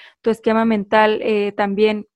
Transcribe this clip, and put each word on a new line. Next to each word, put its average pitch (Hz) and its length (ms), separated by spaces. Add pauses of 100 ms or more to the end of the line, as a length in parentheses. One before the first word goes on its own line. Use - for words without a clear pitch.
(200)
Tu 233 100
esquema 220 340
mental, 214 580
eh, 208 340
también 208 580